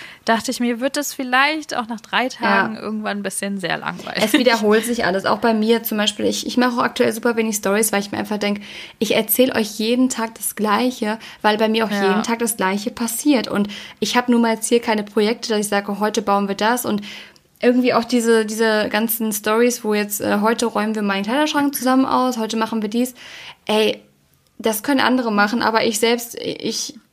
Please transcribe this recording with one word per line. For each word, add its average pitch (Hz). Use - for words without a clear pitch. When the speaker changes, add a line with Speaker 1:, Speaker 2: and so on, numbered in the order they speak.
Speaker 1:
Dachte 226
ich 240
mir, 240
wird 269
es 285
vielleicht 277
auch 226
nach 226
drei 214
Speaker 2:
Ja. 262
Speaker 1:
Tagen 214
irgendwann 214
ein 202
bisschen 196
sehr 165
langweilig. 151
Speaker 2:
Es 220
wiederholt 220
sich 233
alles, 190
auch 214
bei 226
mir 220
zum 220
Beispiel. 214
Ich, 208
ich 214
mache 247
auch 254
aktuell 240
super 226
wenig 226
Stories, 208
weil 202
ich 202
mir 214
einfach 208
denk, 202
ich 202
erzähl 220
euch 214
jeden 247
Tag 226
das -
Gleiche, 214
weil 214
bei 220
mir 220
auch 208
Speaker 1:
Ja. 202
Speaker 2:
jeden 190
Tag 233
das 226
Gleiche 202
passiert. 240
Und 202
ich 214
hab 247
nun 233
mal 226
jetzt 220
hier 233
keine 220
Projekte, 214
dass 214
ich 208
sage, 202
„Heute 214
bauen 202
wir 196
das.“ 226
Und 208
irgendwie 247
auch 226
diese, 226
diese 214
ganzen 220
Stories, 233
wo 214
jetzt, 208
äh, 208
„Heute 226
räumen 220
wir 220
meinen 196
Kleiderschrank 285
zusammen 262
aus, 254
heute 220
machen 226
wir 214
dies.“ 240
Ey, 214
das 214
können 277
andere 233
machen, 208
aber 220
ich 226
selbst, 240
ich -